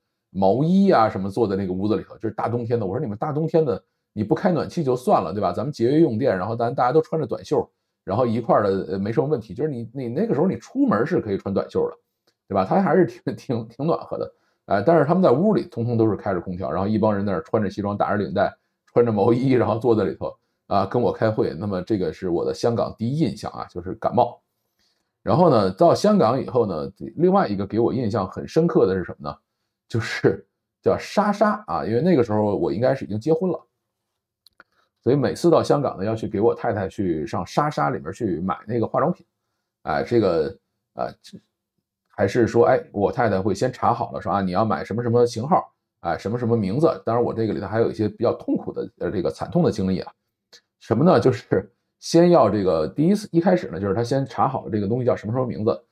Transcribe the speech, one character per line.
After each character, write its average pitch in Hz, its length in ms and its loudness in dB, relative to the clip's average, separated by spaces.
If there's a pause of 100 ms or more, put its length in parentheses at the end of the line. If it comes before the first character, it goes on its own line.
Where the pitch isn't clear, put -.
(300)
毛 98 340 2
衣 190 260 4
啊 113 180 6
什 98 120 -4
么 98 100 -4
坐 110 160 0
在 98 80 0
那 95 120 -2
个 90 60 -2
屋 95 140 -2
子 107 80 2
里 120 80 -2
头， - 120 -18
就 - 140 -8
是 107 60 -10
大 123 140 -4
冬 120 160 -4
天 117 160 -2
的。 104 60 -4
我 95 100 -4
说 - 80 -4
：“你 - 20 -6
们 107 100 -6
大 156 140 -6
冬 151 160 -2
天 160 180 2
的， 110 160 -2 (320)
你 104 120 -4
不 110 100 2
开 185 160 0
暖 113 180 -2
气 170 140 -4
就 127 140 2
算 143 260 2
了， 85 100 -6
对 104 80 -6
吧？ 90 120 0
咱 101 100 -4
们 113 80 -6
节 113 180 0
约 151 120 4
用 127 180 4
电， 117 180 2
然 92 120 -4
后 120 80 -4
咱 117 180 -2
大 131 100 0
家 127 80 2
都 156 80 4
穿 160 200 -2
着 131 60 -4
短 - 180 -8
袖， - 260 -2 (320)
然 95 140 -4
后 127 100 2
一 113 140 -2
块 143 160 2
儿 110 80 2
的， 98 60 2 (220)
呃， 98 60 -2
没 104 140 -4
什 151 80 0
么 135 80 0
问 156 100 -2
题。” 95 160 -14
就 120 80 -8
是 156 80 -2
你， 120 220 -8
你 131 160 -8
那 151 180 -4
个 214 80 0
时 - 60 0
候 185 80 2
你 - 80 -2
出 - 300 -2
门 117 200 2
是 165 140 -2
可 107 100 -6
以 98 60 0
穿 98 180 -4
短 - 160 -2
袖 82 180 0
的， - 80 -16 (520)
对 101 60 -6
吧？ 95 100 2
他 175 180 2
还 160 140 2
是 180 100 4
挺， - 300 -8
挺， 113 320 -6
挺 - 180 -8
暖 165 180 0
和 - 140 -8
的。 - 140 -8 (340)
哎， 101 200 0
但 165 120 6
是 143 60 4
他 160 100 2
们 185 80 2
在 147 100 6
屋 185 200 2
里 - 120 0
通 120 200 -6
通 117 140 0
都 110 100 6
是 101 60 0
开 98 180 -4
着 90 80 -2
空 90 160 -8
调， 82 140 -6
然 85 100 -2
后 95 60 -2
一 107 100 0
帮 107 180 2
人 101 120 -2
在 101 60 -2
那 90 60 -2
儿 - 40 -6
穿 - 180 0
着 98 80 -2
西 98 140 -8
装， 101 140 -4
打 95 160 0
着 104 40 0
领 98 160 -4
带， 95 240 0 (300)
穿 120 180 2
着 120 60 0
毛 117 220 2
衣， 127 180 2
然 110 180 4
后 107 100 0
坐 117 180 2
在 101 80 2
里 85 100 -2
头， 69 180 -8 (360)
啊， 98 180 0
跟 123 160 -2
我 90 100 2
开 113 160 0
会。 107 300 -2
那 101 80 -8
么 92 160 -4
这 107 160 -2
个 82 140 -4
是 92 160 -8
我 82 160 -2
的 60 100 -4
香 117 200 -2
港 101 220 -4
第 113 140 -6
一 147 80 -4
印 147 180 0
象 - 140 -10
啊， - 180 -12
就 87 140 -12
是 95 120 -10
感 - 200 -4
冒。 - 260 0 (840)
然 98 120 2
后 175 140 6
呢， 104 220 4
到 170 200 4
香 208 240 2
港 127 240 2
以 - 60 -8
后 120 180 0
呢， 80 240 -4 (280)
另 180 160 2
外 196 160 2
一 104 80 -4
个 98 100 -4
给 104 140 -2
我 95 120 2
印 117 160 -2
象 98 200 -2
很 - 180 -12
深 165 180 2
刻 156 220 4
的 95 80 2
是 92 80 -2
什 80 160 -12
么 73 100 -10
呢？ 71 80 -10 (520)
就 117 100 -4
是 - 480 0 (340)
叫 92 160 0
莎 208 360 0
莎 214 340 0
啊， 78 180 -4
因 98 80 -4
为 120 80 0
那 175 140 4
个 127 80 6
时 107 100 -4
候 107 240 0
我 78 160 -2
应 95 80 -4
该 127 140 2
是 - 100 -8
已 73 40 -10
经 104 100 -6
结 151 160 0
婚 180 160 -2
了， - 100 -6 (1400)
所 117 100 2
以 147 40 2
每 120 180 0
次 175 160 2
到 127 140 4
香 143 180 0
港 - 160 -4
呢， 92 60 -6
要 110 100 -2
去 - 140 -6
给 98 120 -4
我 117 140 4
太 117 180 -4
太 101 140 -4
去 95 400 -4
上 98 180 -6
莎 151 240 -2
莎 147 220 -2
里 113 80 -4
面 76 140 -10
去 95 260 -4
买 90 180 -4 (120)
那 117 100 -4
个 107 80 -2
化 131 140 -2
妆 151 120 0
品。 - 140 -14 (560)
哎， 76 220 -4
这 120 160 2
个， 82 360 0 (380)
呃， - 180 -6 (960)
还 - 180 -2
是 117 200 2
说， - 200 4
哎， 123 140 4 (120)
我 101 180 0
太 120 180 0
太 95 140 0
会 101 120 0
先 123 180 -2
查 104 200 0
好 - 200 -4
了， 71 100 -8
说， 92 100 -4
啊， 101 80 0
你 95 120 -2
要 101 120 2
买 95 200 -2
什 98 100 -8
么 117 80 -4
什 120 80 -2
么 120 160 4
型 120 200 -4
号， 160 240 0 (300)
哎， 85 160 -4
什 98 140 -6
么 120 80 -2
什 123 100 -2
么 117 80 2
名 104 220 0
字。 160 80 4 (180)
当 113 100 -2
然 120 80 0
我 - 120 -2
这 110 120 -2
个 101 60 -2
里 73 80 -4
头 - 60 -6
还 110 140 -2
有 92 100 2
一 - 40 -6
些 107 140 0
比 107 140 -12
较 117 100 2
痛 - 240 -4
苦 - 160 -8
的， - 160 -8 (120)
呃， 90 100 -4
这 98 100 -4
个 80 100 -2
惨 - 200 -8
痛 175 120 2
的 123 80 4
经 92 200 -2
历 90 80 0
啊。 - 140 -10 (680)
什 - 180 -2
么 123 60 2
呢？ 165 160 6
就 117 140 4
是 - 380 -2 (280)
先 170 320 4
要 139 180 6
这 101 140 0
个， 82 240 2
第 147 220 0
一 208 60 4
次， 208 180 -6
一 165 80 2
开 180 160 4
始 - 120 -4
呢， 82 120 -8
就 101 80 -2
是 95 60 0
他 117 100 -2
先 135 200 -2
查 117 220 -2
好 120 200 -4
了 - 40 -10
这 104 100 -2
个 107 60 -2
东 120 140 -2
西 123 40 -4
叫 156 120 2
什 - 100 -10
么 104 60 -4
什 127 60 -2
么 131 60 0
名 110 200 -6
字， - 280 0